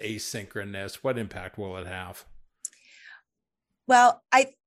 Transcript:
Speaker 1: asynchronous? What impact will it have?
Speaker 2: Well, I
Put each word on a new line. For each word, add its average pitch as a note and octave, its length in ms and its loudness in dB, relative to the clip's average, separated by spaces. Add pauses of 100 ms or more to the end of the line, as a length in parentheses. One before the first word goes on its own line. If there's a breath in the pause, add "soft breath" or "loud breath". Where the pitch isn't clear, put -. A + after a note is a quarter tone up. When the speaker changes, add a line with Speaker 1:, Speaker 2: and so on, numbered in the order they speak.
Speaker 1:
asynchronous? G2+ 920 -10
What C3 200 -4
impact F#2+ 400 -10
will F#2+ 200 -10
it F2+ 100 -10
have? F#2 380 -12 (1600 loud breath)
Speaker 2:
Well, B3 440 6
I C4+ 220 4 (140)